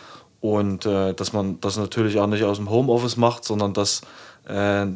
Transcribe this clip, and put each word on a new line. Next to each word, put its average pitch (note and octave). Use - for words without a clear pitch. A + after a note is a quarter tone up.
Und, G2+
äh, G2
dass F#2
man G2
das G2
natürlich G#2+
auch G#2
nicht G#2+
aus G2+
dem G2+
Homeoffice A#2+
macht, A#2+
sondern G#2
dass, G2+
äh, G2+